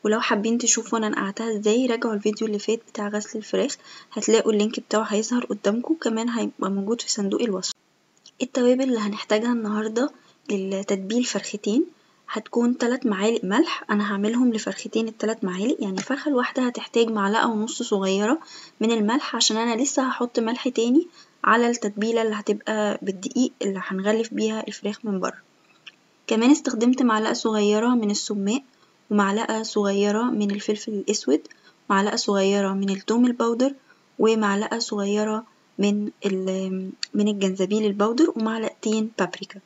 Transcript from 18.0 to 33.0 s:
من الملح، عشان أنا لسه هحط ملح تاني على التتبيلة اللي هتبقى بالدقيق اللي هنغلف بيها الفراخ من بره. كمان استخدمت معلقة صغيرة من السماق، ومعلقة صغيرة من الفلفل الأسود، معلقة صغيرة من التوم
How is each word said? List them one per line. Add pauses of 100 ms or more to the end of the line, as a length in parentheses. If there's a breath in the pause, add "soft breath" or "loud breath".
من
الملح،
عشان
أنا
لسه
هحط
ملح
تاني (380 loud breath)
على
التتبيلة
اللي
هتبقى
بالدقيق (100)
اللي
هنغلف
بيها
الفراخ
من
بره. (880)
كمان
استخدمت
معلقة
صغيرة
من
السماق، (480 soft breath)
ومعلقة
صغيرة
من
الفلفل
الأسود، (500 loud breath)
معلقة
صغيرة
من
التوم